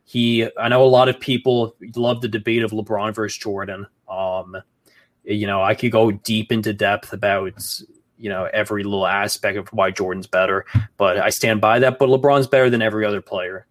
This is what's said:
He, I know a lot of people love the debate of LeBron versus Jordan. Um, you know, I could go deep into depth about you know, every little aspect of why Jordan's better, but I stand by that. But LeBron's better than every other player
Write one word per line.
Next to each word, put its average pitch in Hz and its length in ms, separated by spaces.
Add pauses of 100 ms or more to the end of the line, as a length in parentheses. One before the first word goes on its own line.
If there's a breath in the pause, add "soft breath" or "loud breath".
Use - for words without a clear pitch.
He, 117 420 (100)
I 117 120
know 127 140
a - 20
lot 127 240
of 127 100
people 123 560 (200)
love 120 260
the 123 80
debate 113 340
of 107 80
LeBron 107 420
versus 107 240
Jordan. 98 480 (220)
Um, 92 480 (680 soft breath)
you 104 220
know, 98 160
I 101 140
could 120 160
go 110 200
deep 107 400
into 110 220
depth 101 400
about 98 680 (380)
you 110 80
know, 92 240
every 104 300
little 98 240
aspect 101 500
of 98 120
why 95 220
Jordan's 95 360
better, 95 380 (320 loud breath)
but 98 200
I 101 120
stand 110 300
by 110 200
that. 127 180
But 135 120
LeBron's 135 380
better 131 220
than 120 120
every 107 220
other 104 180
player 92 500